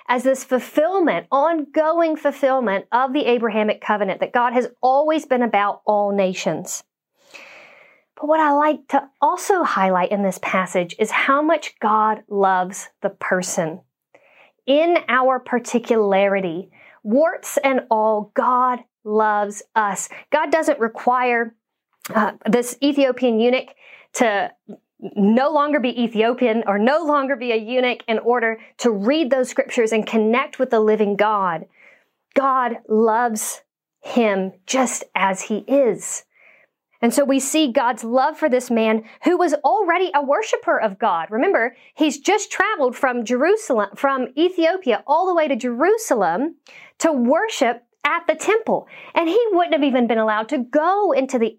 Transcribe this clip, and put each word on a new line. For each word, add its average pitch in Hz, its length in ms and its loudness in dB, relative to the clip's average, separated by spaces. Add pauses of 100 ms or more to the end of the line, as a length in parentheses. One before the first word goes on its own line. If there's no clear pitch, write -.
as 247 160 -2
this 262 200 0
fulfillment, 294 880 0
ongoing 311 840 0
fulfillment 262 760 0
of 254 220 0
the 285 120 0
Abrahamic 220 540 0
covenant, 202 420 -2
that - 120 -6
God 247 200 0
has 247 160 0 (120)
always 294 460 2
been 247 160 0
about 202 420 0
all 208 260 2
nations. 190 720 -2 (1300)
But - 120 -10
what 311 120 4
I 294 140 2
like 294 340 0
to - 200 -2 (140)
also 359 420 2
highlight 190 480 0
in 202 120 -2
this 190 180 -2
passage 180 560 -2
is 214 140 -2
how 277 320 0
much 311 360 -2
God 214 480 0
loves 190 600 0 (140)
the 196 80 -2
person. 180 680 -4 (840)
In 320 320 2 (100)
our 254 320 2
particularity, 202 1300 0 (320)
warts 285 600 0
and 262 180 0 (100)
all, 214 420 0
God 247 460 0 (240)
loves 208 580 -2 (140)
us. 208 340 -2 (220)
God 302 200 -2
doesn't 311 280 2
require, 240 760 0 (600)
uh, 214 160 0 (180)
this 240 320 0
Ethiopian 254 580 2
eunuch 247 360 0 (380)
to 208 380 0 (640)
no 226 340 4
longer 294 300 0
be 240 240 -2
Ethiopian 233 640 0
or 202 100 0
no 269 280 2
longer 277 320 0
be 240 160 -4
a - 20 0
eunuch 247 540 -2
in 220 100 0
order 226 400 -2 (180)
to 240 140 0
read 240 400 0
those 254 180 0
scriptures 226 440 -2
and 214 120 0
connect 226 540 0
with 254 100 -2
the 226 120 2
living 214 340 2
God. 196 500 0 (720)
God 262 440 0 (100)
loves 220 720 0 (400)
him 196 500 0 (160)
just 254 380 -2 (100)
as 190 280 -2
he 208 160 -4
is. - 640 -2 (760)
And 233 120 2
so 294 100 2
we 269 160 2
see 294 320 0
God's 233 320 0
love 262 340 0
for 311 120 0
this 247 200 0
man 220 360 0 (180)
who 349 140 2
was 349 180 2
already 349 580 0
a 285 100 2
worshiper 320 560 0
of 208 200 -4
God. 175 320 -2
Remember, 254 440 0 (200)
he's 302 240 0
just 415 320 -2
traveled 370 440 -2
from 247 280 -2
Jerusalem, 247 720 0
from 269 320 -2 (100)
Ethiopia 339 680 0
all 320 180 2
the 370 80 0
way 311 140 2
to 277 80 0
Jerusalem 247 1000 0 (420)
to 320 140 2
worship 254 720 0 (200)
at 330 220 -2
the 311 80 0
temple. 370 520 -2 (280)
And 330 140 0
he 415 120 2 (100)
wouldn't 339 220 2
have 294 120 2
even 247 200 2
been 226 120 0
allowed 220 320 0
to 302 80 -2
go 320 560 0
into 262 260 0
the 220 200 -2